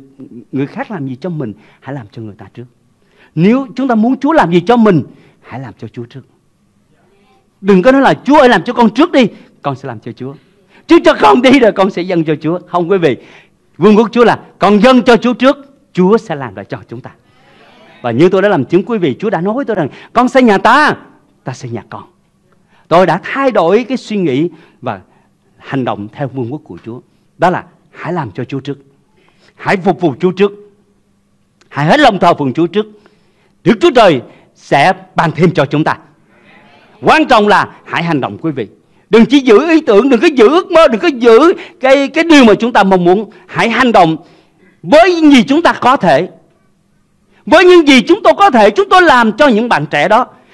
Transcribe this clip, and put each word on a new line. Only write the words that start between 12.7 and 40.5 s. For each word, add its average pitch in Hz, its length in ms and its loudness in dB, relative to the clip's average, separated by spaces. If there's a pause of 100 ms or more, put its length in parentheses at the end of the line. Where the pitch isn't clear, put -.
quý 196 80 0
vị, 151 180 0 (600)
vương 202 200 4
quốc 220 160 0
Chúa 233 120 2
là 170 160 0 (180)
con 196 240 2
dâng 254 200 4
cho 233 140 2
Chúa 240 180 -2
trước, 269 220 0 (360)
Chúa 190 260 0
sẽ 220 160 -10
làm 127 200 -12
lại 101 100 -14
cho 120 140 -14 (100)
chúng 120 120 -16
ta. - 100 -20 (920)
Và 123 80 -6
như 135 180 2
tôi 190 140 0
đã 202 60 2
làm 160 160 -2
chứng 185 200 -2
quý 226 140 -6
vị, 160 200 -4
Chúa 214 120 -6
đã 175 100 -4
nói 202 140 -4
với 277 100 -6
tôi 214 120 -6
rằng, 151 120 -4 (240)
"Con 247 160 0
xây 262 140 0
nhà 208 160 2
ta, 226 380 0 (480)
ta 135 80 -12
xây 127 180 -16
nhà 117 200 -12
con." 101 140 -18 (840)
Tôi 180 180 2
đã 165 160 -2
thay 269 280 -4
đổi 202 340 0
cái 247 120 -8
suy - 200 -10
nghĩ 160 320 -2 (320)
và 110 200 -10 (580)
hành 135 260 -8
động 104 280 -8
theo 143 160 -10
vương 123 240 -10
quốc 151 120 -12
của 85 200 -18
Chúa. 120 160 -16 (380)
Đó 180 120 0
là, 135 140 -6 (260)
"Hãy - 220 -12
làm 147 180 -8
cho 123 140 -10
Chúa 139 160 -10
trước, 139 180 -12 (760)
hãy - 220 -4
phục 180 240 -2
vụ 156 200 -2
Chúa 180 120 -2
trước, 202 200 -2 (1160)
hãy 143 180 -4
hết 240 140 2
lòng 226 180 2
thờ 170 160 2
phượng 139 180 -4
Chúa 156 140 -2
trước. 208 200 -4 (800)
Đức 196 160 2
Chúa 349 140 2
Trời 180 280 2 (320)
sẽ 151 380 0 (220)
ban 156 180 -2
thêm 165 220 0
cho 143 120 0
chúng 151 180 -4
ta." 151 140 -4 (1040)
Quan 285 240 2
trọng 214 220 2
là 165 360 0
hãy 147 180 -8
hành 165 180 -4
động 101 200 -8
quý 160 100 -8
vị. 123 180 -8 (420)
Đừng 220 160 4
chỉ 277 140 2
giữ 254 300 2
ý 320 100 2
tưởng, 226 280 2
đừng 240 120 2
có 339 60 0
giữ 262 220 2
ước 339 220 -2